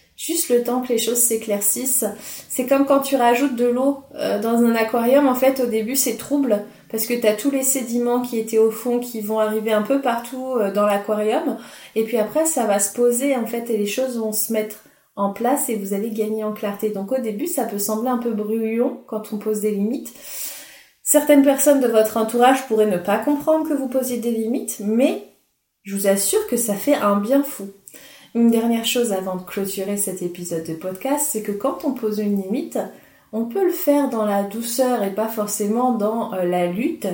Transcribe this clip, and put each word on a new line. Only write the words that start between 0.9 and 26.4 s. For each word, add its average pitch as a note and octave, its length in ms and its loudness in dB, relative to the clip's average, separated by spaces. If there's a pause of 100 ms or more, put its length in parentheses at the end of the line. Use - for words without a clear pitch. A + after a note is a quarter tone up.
choses A#3 200 0
s'éclaircissent. A3 880 0 (420)
C'est B3 180 -2
comme C#4 200 2
quand C#4 140 4
tu C4+ 160 -2
rajoutes B3 400 2
de A#3+ 100 2
l'eau, C4 380 0 (100)
euh, G3 260 -2
dans A#3 240 2
un A#3 100 4
aquarium, A#3+ 540 4
en B3 60 2
fait C4 260 2
au B3 60 2
début A3 300 -2
c'est B3 200 0
trouble, B3+ 480 0 (260)
parce A3 140 -4
que B3 80 -4
t'as A3+ 220 2
tous C#4 160 -2
les C4+ 120 0
sédiments A#3+ 600 0
qui A#3 160 -4
étaient A3 180 -2
au A3 140 6
fond, A#3+ 300 -2
qui A3+ 200 -8
vont G#3+ 180 -2
arriver G#3+ 320 0
un G#3+ 120 4
peu C4+ 180 0
partout, B3+ 560 -4
euh, G#3+ 160 0
dans G#3 140 2
l'aquarium, G#3+ 720 0 (360)
et A3 100 2
puis A3 120 -2
après A3+ 300 0
ça B3+ 180 0
va G3+ 140 2
se - 160 -2
poser B3 420 2
en A3+ 100 -2
fait, A#3 220 -6
et A3+ 80 0
les G3+ 100 0
choses B3+ 300 -2
vont A3 160 -4
se - 180 -2
mettre G#3+ 340 -4 (300)
en G3 200 -2
place, C4 340 0
et A#3 60 -2
vous G3 180 -4
allez G#3 180 -2
gagner G#3+ 320 -2
en G#3 120 -4
clarté. G#3 340 -4
Donc G3 240 -6
au C4 60 0
début A3+ 300 -4
ça B3+ 160 -2
peut G3+ 140 -6
sembler A3 300 -2
un B3 100 0
peu A#3 140 -2
brouillon A3 760 -2
quand G#3 280 -8
on G#3 40 -4
pose G#3 220 -2
des G#3 120 0
limites. G#3 420 -2 (880)
Certaines D4 420 6
personnes C4+ 360 6
de B3 80 2
votre A3 280 2
entourage A#3+ 500 4
pourraient G#3+ 200 4
ne G3 100 2
pas G3+ 220 0
comprendre D#4 500 2
que D4+ 60 0
vous C4 140 -2
posiez B3 280 -2
des A3+ 140 -2
limites, A3+ 500 -2
mais A#3 440 2 (600)
je G3 120 -8
vous G3 100 -2
assure G3+ 420 2